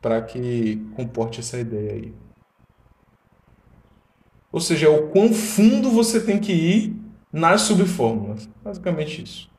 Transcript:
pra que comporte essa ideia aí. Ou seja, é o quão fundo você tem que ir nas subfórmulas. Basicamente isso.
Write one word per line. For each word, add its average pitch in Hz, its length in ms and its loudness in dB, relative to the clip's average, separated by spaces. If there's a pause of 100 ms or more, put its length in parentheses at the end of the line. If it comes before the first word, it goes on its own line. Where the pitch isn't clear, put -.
pra 113 200 0
que 117 560 -4 (180)
comporte 117 440 -6
essa 123 200 -10
ideia 107 340 -6
aí. 107 200 -12 (2500)
Ou 160 100 -4
seja, 160 260 2
é - 20 8
o 151 200 2
quão 220 240 6
fundo 226 560 4
você 226 300 2
tem 208 200 0
que 208 140 -2
ir 180 420 2 (380)
nas 170 280 4
subfórmulas. 113 840 0 (160)
Basicamente 170 600 -6
isso. - 360 -18